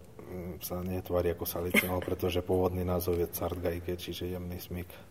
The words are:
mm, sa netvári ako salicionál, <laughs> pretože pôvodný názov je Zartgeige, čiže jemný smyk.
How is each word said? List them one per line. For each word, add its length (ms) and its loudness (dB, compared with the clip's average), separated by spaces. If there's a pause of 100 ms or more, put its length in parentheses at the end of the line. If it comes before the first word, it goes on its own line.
(200)
mm, 400 -8
sa 180 -4
netvári 540 2
ako 100 -2
salicionál, 640 2
<laughs> 0 -
pretože 400 2
pôvodný 400 4
názov 320 2
je 100 2
Zartgeige, 680 -2
čiže 320 -6
jemný 320 -4
smyk. 300 -8 (200)